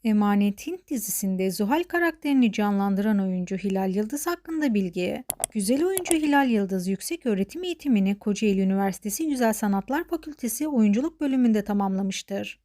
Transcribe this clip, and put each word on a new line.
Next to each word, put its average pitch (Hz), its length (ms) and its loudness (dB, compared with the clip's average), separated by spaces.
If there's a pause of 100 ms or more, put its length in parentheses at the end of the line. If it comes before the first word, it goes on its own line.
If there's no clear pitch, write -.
Emanet 208 640 2
Hint 359 220 -8
dizisinde 190 600 -2
Zuhal 220 320 0
karakterini 302 680 2
canlandıran 202 680 2
oyuncu 185 360 -2
Hilal 190 400 -2
Yıldız 220 320 -2
hakkında 320 460 -2
bilgi. 190 500 -2 (280)
Güzel 240 340 0
oyuncu 370 280 -2
Hilal 285 360 2
Yıldız 196 380 -2
yüksek 196 380 -8
öğretim 214 380 -4
eğitimini 220 560 0
Kocaeli 202 420 0
Üniversitesi 196 680 -2
Güzel 247 260 2
Sanatlar 220 500 0
Fakültesi 302 640 -6
Oyunculuk 254 540 2
Bölümünde 247 420 2
tamamlamıştır. 196 1000 -4